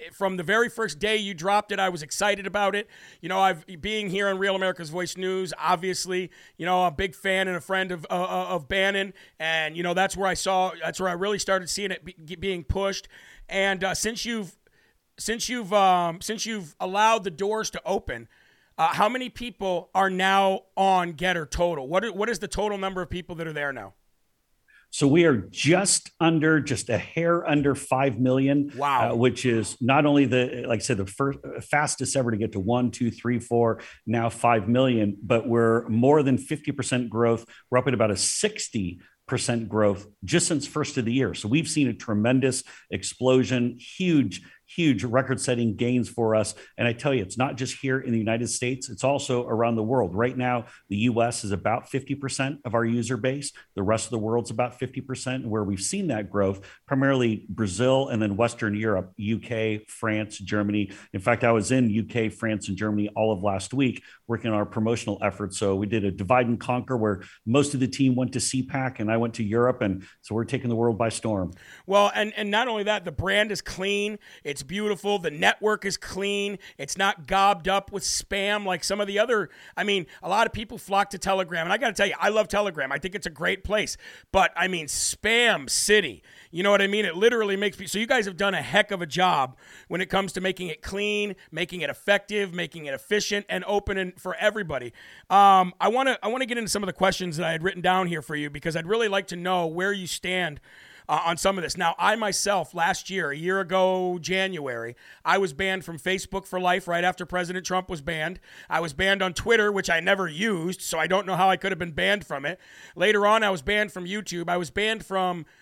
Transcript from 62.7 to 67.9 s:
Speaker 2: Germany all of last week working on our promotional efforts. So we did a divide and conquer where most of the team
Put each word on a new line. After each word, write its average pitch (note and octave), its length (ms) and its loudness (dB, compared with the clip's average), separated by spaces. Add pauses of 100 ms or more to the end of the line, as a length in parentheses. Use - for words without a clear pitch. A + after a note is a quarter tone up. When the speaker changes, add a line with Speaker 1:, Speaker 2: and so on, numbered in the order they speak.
Speaker 2:
Germany G#2 380 -2
all A2 160 2
of F#2+ 120 -2
last G2 300 -2
week C3 300 0 (240)
working A#2 240 -2
on G#2+ 60 2
our G#2 80 2
promotional A2 580 -2
efforts. G2 340 -4
So G2 180 2
we G2+ 120 -2
did G2+ 180 0
a G2 60 0
divide A2+ 360 2
and A#2 120 0
conquer B2+ 360 -4
where G#2+ 280 0 (220)
most C#3+ 280 2
of C3+ 60 -2
the B2+ 80 2
team C3 280 2